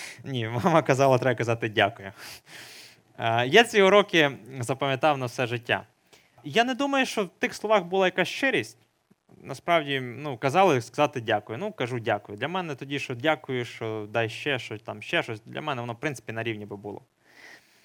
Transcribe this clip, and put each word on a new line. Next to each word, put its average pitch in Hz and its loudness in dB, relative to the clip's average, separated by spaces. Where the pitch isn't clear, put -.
Ні, 123 -4
мама 143 2
казала, 135 6
треба 113 0
казати 117 -2
«дякую». 101 0
А, 117 0
я 175 8
ці 214 2
уроки 185 6
запам'ятав 135 0
на 127 -4
все 123 -2
життя. 113 -2
Я 220 2
не 254 -2
думаю, 269 0
що - -2
в 175 -8
тих - -6
словах 208 2
була 185 2
якась 180 0
щирість. 214 -2
Насправді, 143 0
ну, 127 -8
казали 143 4
сказати - -2
«дякую». 110 -2
Ну, 202 -6
кажу 123 -4
«дякую». 104 -4
Для 127 -4
мене 175 -6
тоді, 139 -8
що 131 -8
«дякую», 131 -2
що 110 -8
«дай 113 0
ще», 131 -4
що 110 -10
там 107 -14
ще 165 -2
щось, 113 -8
для 123 -10
мене 143 -6
воно, 120 -6
в 113 -14
принципі, 143 -8
на 113 -6
рівні 107 -6
би 101 -12
було. 101 -12